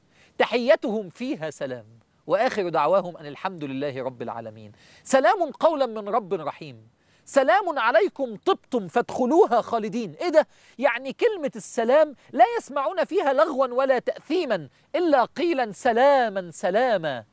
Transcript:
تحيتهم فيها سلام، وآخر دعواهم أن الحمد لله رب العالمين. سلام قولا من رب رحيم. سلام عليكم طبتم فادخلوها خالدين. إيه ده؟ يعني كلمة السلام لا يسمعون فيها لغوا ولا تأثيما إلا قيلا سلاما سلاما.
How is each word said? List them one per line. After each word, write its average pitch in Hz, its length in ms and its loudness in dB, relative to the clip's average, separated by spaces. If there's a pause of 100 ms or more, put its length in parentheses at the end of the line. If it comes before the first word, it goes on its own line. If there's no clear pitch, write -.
(380)
تحيتهم 240 720 0
فيها 185 420 -8
سلام، 127 360 -10 (400)
وآخر 202 420 0
دعواهم 165 480 0
أن 156 100 -16
الحمد 160 380 -10
لله 135 380 -6
رب 123 200 -8
العالمين. 110 500 -12 (320)
سلام 320 460 2
قولا 285 360 0
من 214 220 -8
رب 202 260 -4
رحيم. 139 540 -10 (360)
سلام 320 540 2
عليكم 254 580 0
طبتم - 520 -2
فادخلوها 240 720 2
خالدين. 214 600 -4
إيه 349 80 -2
ده؟ 302 200 4 (300)
يعني 254 340 -2
كلمة 415 440 -2
السلام 247 580 2 (180)
لا 277 120 6 (140)
يسمعون 302 460 -2
فيها 311 280 0
لغوا 269 340 2
ولا 262 320 0
تأثيما 233 720 -4 (280)
إلا 294 280 4
قيلا 262 480 -2
سلاما 226 800 2
سلاما. 180 840 -2